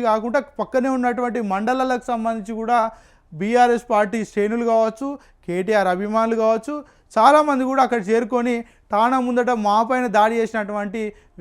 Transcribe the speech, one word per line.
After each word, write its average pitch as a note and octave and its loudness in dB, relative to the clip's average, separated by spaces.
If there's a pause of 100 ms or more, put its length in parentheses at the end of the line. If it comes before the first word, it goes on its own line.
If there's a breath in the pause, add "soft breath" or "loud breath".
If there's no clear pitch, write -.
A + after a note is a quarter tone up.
కాకుండా A3 0 (200)
పక్కనే B3+ -2
ఉన్నటువంటి B3 -2 (140)
మండలాలకు B3 -2
సంబంధించి A3+ -4
కూడా A#3 0 (600 soft breath)
బీఆర్ఎస్ A#3+ 2
పార్టీ G#3+ 0 (120)
శ్రేణులు G#3+ -2
కావచ్చు, A3+ 0 (380 soft breath)
కేటీఆర్ F#3 0
అభిమానులు A3 -2
కావచ్చు, A3+ 0 (400 soft breath)
చాలామంది C#4 4
కూడా C4+ 2
అక్కడ A#3+ -2
చేరుకొని A#3+ 0 (360 soft breath)
ఠాణా A#3 2
ముందట B3 0 (140)
మా G3+ 2 (120)
పైన B3+ 0 (120)
దాడి A3 4
చేసినటువంటి G#3 -6 (400 soft breath)